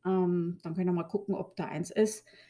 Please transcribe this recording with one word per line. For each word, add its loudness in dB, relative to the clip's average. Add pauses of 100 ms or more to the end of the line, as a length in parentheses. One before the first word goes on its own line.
Ähm, 2
dann -6
können 0
wir 2
mal 0
gucken, -2
ob -6
da -4
eins -6
ist. 2 (260)